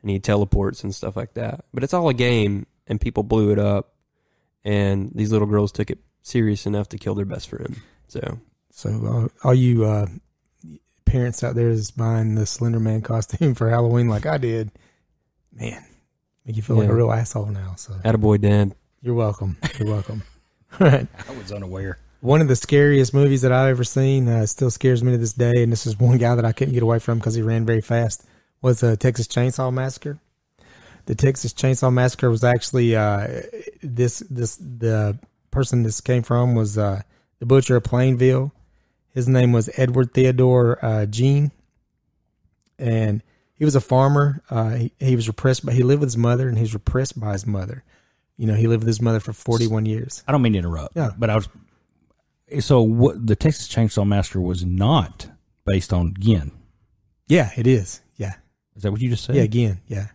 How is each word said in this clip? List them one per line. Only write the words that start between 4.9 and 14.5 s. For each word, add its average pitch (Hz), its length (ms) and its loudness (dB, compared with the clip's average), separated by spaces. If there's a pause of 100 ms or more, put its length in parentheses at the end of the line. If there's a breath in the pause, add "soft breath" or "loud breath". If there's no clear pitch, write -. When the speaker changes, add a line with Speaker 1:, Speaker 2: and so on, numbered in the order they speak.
Speaker 1:
these 107 180 -2
little 107 160 2
girls 104 240 0
took - 180 -6
it - 80 -8 (240)
serious 107 440 -2
enough 104 240 -4
to 110 80 -12
kill 101 160 -6
their 101 100 -4
best - 240 -10
friend. - 280 -12 (320 soft breath)
So, - 300 -10 (360)
Speaker 2:
So, - 160 -8 (520)
uh, - 60 -2
all 127 60 4
you, 123 300 4
uh, 104 220 0 (1000)
parents 123 380 0
out 120 120 -4
there 117 160 2
is 110 200 -2
buying 113 440 -2
the 107 120 0
Slender 117 340 -2
Man 110 220 0
costume 117 520 -2
<laughs> - 20 -8
for 113 140 0
Halloween 120 380 2
like 104 180 -2
I 156 120 -2
did, 113 320 -4 (800 soft breath)